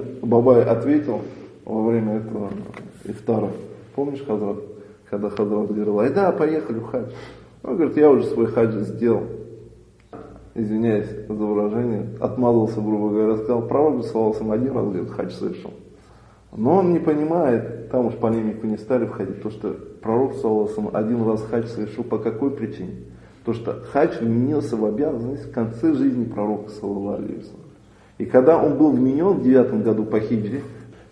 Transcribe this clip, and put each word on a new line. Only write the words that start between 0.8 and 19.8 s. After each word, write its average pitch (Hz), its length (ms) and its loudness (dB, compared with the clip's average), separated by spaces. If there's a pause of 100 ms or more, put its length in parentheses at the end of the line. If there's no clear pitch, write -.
во 110 220 0
время 110 300 2
этого 107 320 -6 (560)
ифтара. - 440 -2 (460)
Помнишь, 139 320 -4
Хазрат? 104 300 -2 (520)
Когда 101 220 -4
Хазрат 104 420 -2
говорил: 104 280 0
«Ай 127 100 2
да, 196 220 2
поехали 151 460 -2
в 113 80 -8
хадж». - 240 -6 (520)
Он 247 140 -6
говорит: 143 200 2
«Я 147 140 8
уже 127 160 6
свой 113 200 0
хадж 110 340 2
сделал». 110 420 0 (1300)
Извиняюсь 110 540 0 (200)
за 110 60 -4
выражение, 104 720 0 (140)
отмазался, 117 600 2
грубо 107 300 0
говоря, 107 260 2
сказал: 117 260 0
«Пророк, 131 420 2
саллаллаху 110 460 0
алейхи - 0 -
ва - 0 -
саллям, - 20 0
один 123 240 0
раз, 110 100 0
говорит, 90 240 -4
хадж - 220 -6
совершил». - 380 -8 (840)
Но 135 200 4
он 180 180 4
не 160 40 4
понимает, 151 920 0
там 127 160 2
уж 110 80 -2
полемику 110 520 -2
не 107 120 -2
стали 123 260 0
входить, 95 380 -6
то, 107 80 -6
что - 260 -8 (240)